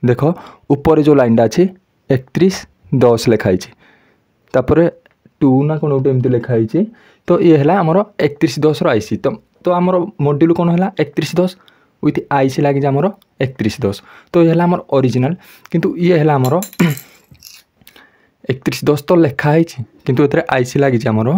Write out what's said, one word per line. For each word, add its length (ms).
ଦେଖ, 260
ଉପରେ 340
ଯେଉଁ 120
ଲାଇନ୍ଟା 280
ଅଛି, 200
ଏକତିରିଶ 460
ଦଶ 340
ଲେଖା 200
ହେଇଛି। 200
ତାପରେ 320
ଟୁ 80
ନା 140
କ'ଣ 140
ଗୋଟେ 180
ଏମିତି 200
ଲେଖା 240
ହେଇଛି। 260
ତ 20
ଇଏ 180
ହେଲା 220
ଆମର 180
ଏକତିରିଶ 400
ଦଶର 300
ଆଇ 120
ସି। 160
ତ, 100
ତ 60
ଆମର 200
ମଡ୍ୟୁଲ 340
କ'ଣ 180
ହେଲା? 160
ଏକତିରିଶ 360
ଦଶ 160
with 160
ଆଇ 200
ସି 120
ଲାଗିଛି 260
ଆମର 180
ଏକତିରିଶ 420
ଦଶ। 160
ତ 140
ଇଏ 100
ହେଲା 120
ଆମର 160
ଅରିଜିନାଲ, 400
କିନ୍ତୁ 200
ଇଏ 200
ହେଲା 160
ଆମର 220
<clears throat> 1700
ଏକତିରିଶ 340
ଦଶ 180
ତ 120
ଲେଖା 360
ହେଇଛି, 260
କିନ୍ତୁ 220
ଏଥିରେ 260
ଆଇ 160
ସି 140
ଲାଗିଛି 300
ଆମର 180